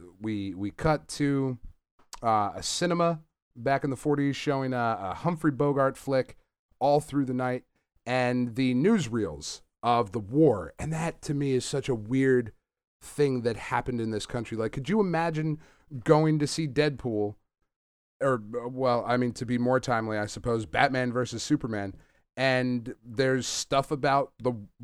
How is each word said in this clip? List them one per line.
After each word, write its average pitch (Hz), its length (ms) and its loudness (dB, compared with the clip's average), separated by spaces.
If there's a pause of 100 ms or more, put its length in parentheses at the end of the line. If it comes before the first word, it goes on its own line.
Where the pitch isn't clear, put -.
(200)
we, 101 340 -4
we 98 160 -6
cut 156 400 -2
to, 135 480 0 (640)
uh, 107 320 2
a - 80 -10
cinema 170 580 0 (360)
back 135 260 0
in 143 80 -2
the 123 60 -4
forties 143 400 0
showing, 135 360 -2
uh, 117 280 0
a 92 140 -6
Humphrey 165 380 0
Bogart 135 440 2
flick 131 400 -2 (420)
all 143 220 4
through 143 240 -2
the 127 100 -2
night 127 300 -4 (420)
and 123 480 0
the 127 220 2
newsreels 120 880 0 (200)
of 117 300 2
the 113 80 -2
war. 107 580 2
And 156 140 -6
that, 160 300 -6
to 151 120 -4
me, 139 200 0
is 123 100 2
such - 240 -4
a 131 60 0
weird 123 580 2 (500)
thing 135 400 0
that 113 140 0
happened 123 440 -4
in 113 120 -2
this 104 140 -4
country. 117 300 -6
Like, 110 160 -2
could 135 160 -6
you 214 120 2
imagine 160 580 0 (460)
going 156 360 6
to 147 60 2
see 160 220 -4
Deadpool, 117 680 0 (840)
or, 127 220 2 (220)
uh, 123 40 -6
well, 127 380 2
I 120 100 2
mean, 123 180 2
to 120 120 -6
be 120 120 0
more 123 200 4
timely, 113 400 0
I 104 80 -2
suppose, 113 400 -4
Batman 127 460 2
versus 120 280 -4
Superman, 107 540 -2 (420)
and 127 580 0 (100)
there's 127 420 0
stuff - 460 0
about 139 480 0
the 127 120 0 (320)